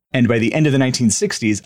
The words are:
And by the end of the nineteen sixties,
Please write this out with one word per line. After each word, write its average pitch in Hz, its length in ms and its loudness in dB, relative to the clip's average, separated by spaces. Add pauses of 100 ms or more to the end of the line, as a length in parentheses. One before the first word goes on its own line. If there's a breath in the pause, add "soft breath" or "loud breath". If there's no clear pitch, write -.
(120)
And 123 160 2
by 117 100 -2
the 113 160 0
end 156 120 2
of 139 60 2
the 139 60 2
nineteen 123 320 0
sixties, 104 560 -2